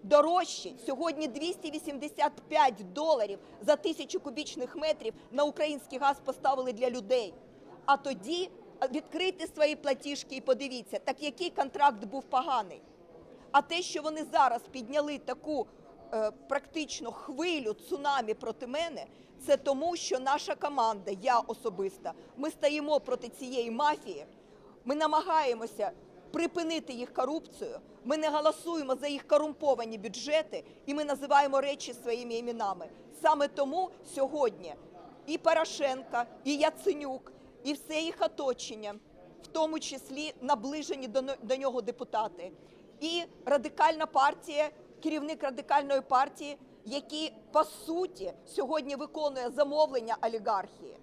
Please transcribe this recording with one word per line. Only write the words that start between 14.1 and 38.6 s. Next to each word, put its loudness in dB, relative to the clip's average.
зараз 4
підняли -2
таку, -4
е, 0
практично -6
хвилю -4
цунамі -2
проти -8
мене, -4
це 6
тому, 0
що -2
наша 0
команда, 0
я 4
особисто, -4
ми -2
стоїмо 2
проти -4
цієї -4
мафії, 0
ми 0
намагаємося 2
припинити -2
їх -8
корупцію, -4
ми 0
не 2
голосуємо 2
за -4
їх -4
корумповані 2
бюджети, -2
і -2
ми -2
називаємо 4
речі -4
своїми -4
іменами. -4
Саме 4
тому -2
сьогодні 0
і -4
Порошенко, 2
і 2
Яценюк, 0
і -2
все -4
їх -4
оточення, -4